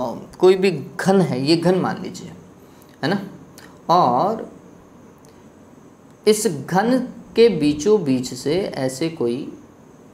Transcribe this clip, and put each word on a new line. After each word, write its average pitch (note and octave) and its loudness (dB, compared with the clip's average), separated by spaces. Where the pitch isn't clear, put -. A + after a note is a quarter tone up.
कोई F#3 6
भी F#3+ 2
घन F3+ 0
है, C3+ 0
ये D#3 4
घन F3 2
मान A2+ -4
लीजिए, - -14
है C3+ 0
ना, G3 -2
और E3 2
इस G#3+ 2
घन F#3 0
के A#3 8
बीचों D#3+ 2
बीच C3 -2
से C#3 -4
ऐसे C3+ -4
कोई A#2+ -2